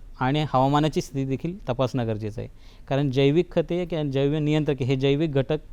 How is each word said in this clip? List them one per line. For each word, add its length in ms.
आणि 320
हवामानाची 480
स्थिती 240
देखील 440
तपासणं 380
गरजेचं 340
आहे, 100
कारण 220
जैविक 420
खते 320
किंवा 200
जैव 340
नियंत्रके 460
हे 120
जैविक 360
घटक 260